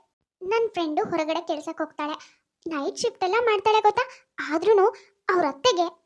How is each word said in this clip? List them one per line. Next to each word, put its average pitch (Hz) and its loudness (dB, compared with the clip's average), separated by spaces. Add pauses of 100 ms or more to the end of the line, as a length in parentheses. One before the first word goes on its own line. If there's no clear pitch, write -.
(420)
ನನ್ 440 0
ಫ್ರೆಂಡು 339 -2
ಹೊರಗಡೆ 320 -2
ಕೆಲ್ಸಕ್ 320 -8
ಹೋಗ್ತಾಳೆ, 302 -8 (500)
ನೈಟ್ 320 -6
ಶಿಫ್ಟ್ - -4
ಎಲ್ಲ 370 2
ಮಾಡ್ತಾಳೆ 427 4
ಗೊತ್ತಾ? 415 2 (400)
ಆದ್ರೂನು 359 4 (420)
ಅವ್ರ 359 2
ಅತ್ತೆಗೆ 349 0 (220)